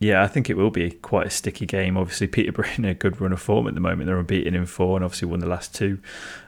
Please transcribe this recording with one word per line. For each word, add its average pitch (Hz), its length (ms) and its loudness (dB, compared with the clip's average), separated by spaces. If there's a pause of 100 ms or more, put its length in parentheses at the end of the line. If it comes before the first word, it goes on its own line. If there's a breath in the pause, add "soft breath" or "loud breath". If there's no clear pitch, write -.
Yeah, 101 240 6
I - 20 4
think 127 240 0
it 90 60 0
will 101 160 4
be 87 180 0
quite - 380 0
a - 20 -8
sticky - 360 -4
game. 95 300 0
Obviously, 92 300 0
Peterborough - 460 0
<laughs> - 40 -10
in 117 80 0
a 95 100 2
good - 260 0
run 95 120 0
of 90 80 -2
form 107 280 2
at 107 60 -4
the - 60 -2
moment. 87 260 0
They're 92 120 2
unbeaten 90 360 0
in 90 120 0
four 92 300 0
and 92 80 0
obviously 90 240 -4
won 87 100 -2
the 87 80 -2
last 87 260 -6
two. 98 280 -2 (460 loud breath)